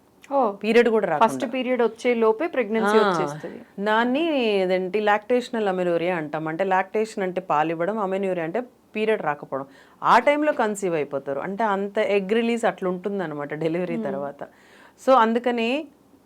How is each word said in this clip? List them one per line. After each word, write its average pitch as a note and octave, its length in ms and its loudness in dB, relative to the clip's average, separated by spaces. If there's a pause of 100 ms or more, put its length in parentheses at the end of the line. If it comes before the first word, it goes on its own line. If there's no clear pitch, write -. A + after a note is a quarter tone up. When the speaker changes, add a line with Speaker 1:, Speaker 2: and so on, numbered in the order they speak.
(340)
Speaker 1:
ఓ. C4 180 2
Speaker 2:
పీరియడ్ A3+ 380 4
కూడా A3 180 2
రాకుండా. F3 260 2
Speaker 1:
ఫస్ట్ B3+ 200 -4
పీరియడ్ B3+ 280 0
వచ్చే A#3 320 0
లోపే A3+ 340 2
ప్రెగ్నెన్సీ A3 500 0
Speaker 2:
ఆ. G#3+ 140 6
Speaker 1:
వచ్చేస్తది. D#3 500 -4 (180)
Speaker 2:
దాన్ని B3 840 0
ఇదేంటి F#3 380 0
లాక్టేషనల్ G#3+ 680 0
అమెనోరియా F3+ 480 0
అంటాం. D#3 320 -4
అంటే E3 160 -4
లాక్టేషన్ F#3+ 600 -2
అంటే F#3 180 -4
పాలు D#3 300 0
ఇవ్వడం, E3+ 280 -4
అమెనోరియా F#3+ 460 -2
అంటే G3 180 -4 (320)
పీరియడ్ G#3+ 260 0
రాకపోవడం. D3 440 -4 (380)
ఆ F3 160 6
టైంలో D4 340 2
కన్సీవ్ G#3 420 -2
అయిపోతారు. C#3 440 -4
అంటే G3 240 -4
అంత G3+ 340 -2
ఎగ్ G3+ 320 0
రిలీజ్ A#3 360 0
అట్లా F#3 240 -2
ఉంటుందన్నమాట F3+ 640 -6
డెలివరీ E3 420 -2
Speaker 1:
Hmm. E3 80 -4
Speaker 2:
తర్వాత. C#3 400 -8 (640)
So B3+ 60 6
అందుకనే A#3+ 760 2 (380)